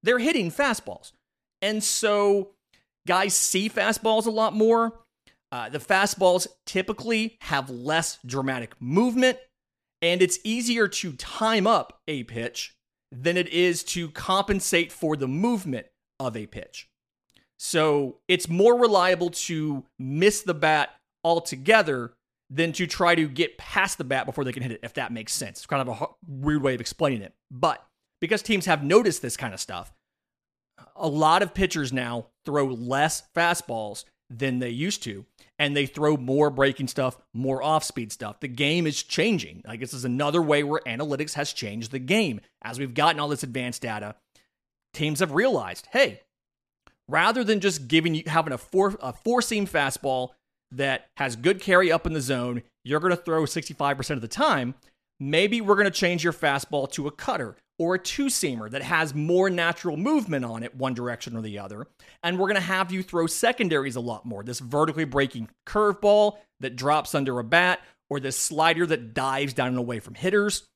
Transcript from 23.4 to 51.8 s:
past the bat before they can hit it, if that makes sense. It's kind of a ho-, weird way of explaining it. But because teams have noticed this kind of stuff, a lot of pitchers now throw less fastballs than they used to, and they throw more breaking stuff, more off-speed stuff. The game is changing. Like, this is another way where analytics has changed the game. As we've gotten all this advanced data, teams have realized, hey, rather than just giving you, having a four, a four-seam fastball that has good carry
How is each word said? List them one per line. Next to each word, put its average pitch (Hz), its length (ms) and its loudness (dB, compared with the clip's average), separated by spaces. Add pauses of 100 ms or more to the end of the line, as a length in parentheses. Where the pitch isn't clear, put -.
past - 400 -2
the 156 60 -6
bat 131 200 -2
before 139 200 -4
they 127 80 -4
can 131 100 -8
hit 123 100 -6
it, 107 100 -10
if 117 120 -12
that 123 180 -6
makes 110 220 -8
sense. 98 240 -8
It's - 80 -18
kind 139 160 0
of 127 60 -4
a 120 60 -6
ho-, 120 220 -8 (100)
weird 143 360 -2
way 131 120 2
of 117 60 -6
explaining 127 420 -2
it. 95 120 -16 (160)
But 139 340 0 (360)
because 196 200 0
teams 196 260 0
have 156 160 2
noticed 180 380 4
this 120 160 -6
kind 117 160 -6
of 92 80 -12
stuff, - 320 -10 (1040)
a 185 120 -2
lot 156 340 4
of 180 100 -2
pitchers 170 400 0
now 120 340 -4 (200)
throw 143 200 2
less 131 580 -2 (120)
fastballs 120 680 -2 (260)
than 127 300 -2
they 123 100 -4
used 151 320 -4
to, 101 240 -10 (320)
and 143 180 0
they 143 100 2
throw 151 300 2
more 139 340 2
breaking 135 360 2
stuff, 131 320 -2 (160)
more 131 280 -2
off-speed 143 500 0
stuff. 104 260 -10
The 147 100 -8
game 143 380 0
is 147 160 -4
changing. 165 640 -2
Like, 113 140 -12
this 127 120 -10
is 127 120 -10
another 147 360 0
way 147 220 4
where 147 240 -2
analytics 143 480 -4
has 147 180 -4
changed 110 380 -8
the 131 80 -8
game. 139 420 0 (220)
As 117 160 -10
we've 131 160 -8
gotten 151 260 2
all 147 80 -4
this 147 140 -4
advanced 123 400 -8
data, 107 320 -8 (800)
teams 151 240 -2
have 165 140 -2
realized, 147 580 0
hey, 202 300 0 (880)
rather 202 340 2
than 214 160 2
just 165 300 -2
giving 160 260 2
you, 156 140 -4
having 156 240 0
a 123 60 -6
four, 196 420 0
a 127 120 -8
four-seam 226 540 0
fastball 135 600 -2 (420)
that 135 460 -4
has 135 180 -2
good 175 260 0
carry 185 300 4